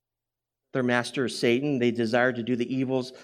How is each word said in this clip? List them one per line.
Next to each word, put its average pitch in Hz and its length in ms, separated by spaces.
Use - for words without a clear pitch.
Their 135 100
master 123 440
is 110 120
Satan. 135 400
They 120 120
desire 120 420
to 120 100
do 120 140
the 120 180
evils 131 380